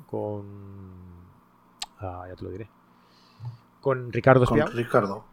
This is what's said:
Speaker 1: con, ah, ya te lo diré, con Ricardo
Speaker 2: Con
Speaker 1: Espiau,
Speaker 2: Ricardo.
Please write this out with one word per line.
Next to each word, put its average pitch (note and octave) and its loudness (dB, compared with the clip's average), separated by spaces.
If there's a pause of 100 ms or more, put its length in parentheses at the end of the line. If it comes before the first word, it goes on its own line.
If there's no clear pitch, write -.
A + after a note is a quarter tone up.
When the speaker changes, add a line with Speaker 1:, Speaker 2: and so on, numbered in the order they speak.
Speaker 1:
con, G#2 -6 (1600)
ah, F2+ -8
ya F2+ -14
te - -14
lo F#2 -10
diré, G#2 -14 (1120)
con B2 -2
Ricardo B2+ 6
Speaker 2:
Con A2+ 4
Speaker 1:
Espiau, A#2 0
Speaker 2:
Ricardo. A#2+ 0